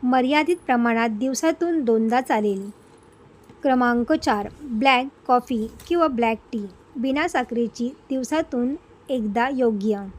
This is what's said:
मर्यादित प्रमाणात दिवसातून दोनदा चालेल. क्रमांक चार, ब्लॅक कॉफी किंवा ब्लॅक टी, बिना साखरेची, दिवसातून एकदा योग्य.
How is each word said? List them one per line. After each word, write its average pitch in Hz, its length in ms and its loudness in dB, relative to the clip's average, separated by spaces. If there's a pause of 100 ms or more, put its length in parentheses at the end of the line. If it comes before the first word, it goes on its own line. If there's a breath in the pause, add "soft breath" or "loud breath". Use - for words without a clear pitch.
मर्यादित 269 540 2 (100)
प्रमाणात 233 420 2
दिवसातून 294 760 0
दोनदा 226 360 2
चालेल. 208 500 -2 (920)
क्रमांक 247 500 2
चार, 220 360 0 (140)
ब्लॅक 262 440 2 (200)
कॉफी 240 440 0 (180)
किंवा 339 180 2
ब्लॅक 226 320 0 (140)
टी, 208 140 -6 (300)
बिना 269 320 -2
साखरेची, 240 600 -2 (220)
दिवसातून 262 640 -2 (340)
एकदा 233 400 -2
योग्य. 214 560 0 (140)